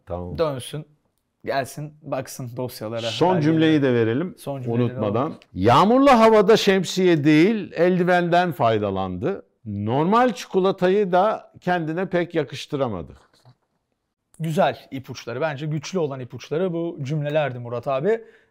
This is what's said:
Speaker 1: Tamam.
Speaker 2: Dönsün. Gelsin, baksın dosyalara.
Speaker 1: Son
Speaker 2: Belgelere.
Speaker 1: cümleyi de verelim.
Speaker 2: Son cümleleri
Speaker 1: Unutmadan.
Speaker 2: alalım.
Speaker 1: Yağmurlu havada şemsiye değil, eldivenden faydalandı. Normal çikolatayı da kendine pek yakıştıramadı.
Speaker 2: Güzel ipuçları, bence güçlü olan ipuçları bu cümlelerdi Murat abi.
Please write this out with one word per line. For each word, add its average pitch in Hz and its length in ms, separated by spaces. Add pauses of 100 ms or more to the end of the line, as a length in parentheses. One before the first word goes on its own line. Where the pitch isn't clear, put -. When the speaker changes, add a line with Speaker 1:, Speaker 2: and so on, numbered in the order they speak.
Speaker 1:
Tamam. 87 320
Speaker 2:
Dönsün. 147 480 (580)
Gelsin, 139 580
baksın 135 540
dosyalara. 117 440
Speaker 1:
Son 117 340
Speaker 2:
Belgelere. 156 180
Speaker 1:
cümleyi 160 300
de 131 120
verelim. 120 440
Speaker 2:
Son 139 240
cümleleri 120 200
Speaker 1:
Unutmadan. 113 380
Speaker 2:
alalım. 151 160 (180)
Speaker 1:
Yağmurlu 180 560
havada 220 460
şemsiye 180 680
değil, 170 480
eldivenden 175 800
faydalandı. 101 920 (220)
Normal 143 680
çikolatayı 185 800
da 190 480
kendine 175 480
pek 175 260
yakıştıramadı. 127 800 (1300)
Speaker 2:
Güzel 160 500
ipuçları, 127 500
bence 156 260
güçlü 156 320
olan 135 220
ipuçları 147 520
bu 165 300
cümlelerdi 147 560
Murat 120 300
abi. 170 320 (300)